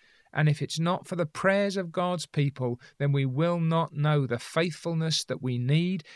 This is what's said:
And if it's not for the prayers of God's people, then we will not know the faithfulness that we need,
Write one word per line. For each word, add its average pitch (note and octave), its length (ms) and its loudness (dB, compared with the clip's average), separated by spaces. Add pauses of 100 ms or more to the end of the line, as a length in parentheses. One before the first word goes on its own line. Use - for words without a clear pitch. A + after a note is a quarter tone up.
(320)
And D3+ 160 2
if D3+ 140 2
it's - 160 -4
not E3+ 280 0
for - 80 -8
the E3+ 120 0
prayers G3 500 0
of F3+ 160 -4
God's F3+ 320 -2
people, B2+ 560 -2 (160)
then C#3+ 160 0
we C#3 140 2
will E3 340 0
not E3 320 0
know D3 340 2
the A#2+ 120 -2
faithfulness E3 880 -2
that - 180 -6
we B2 160 -2
need, D#3+ 460 2 (120)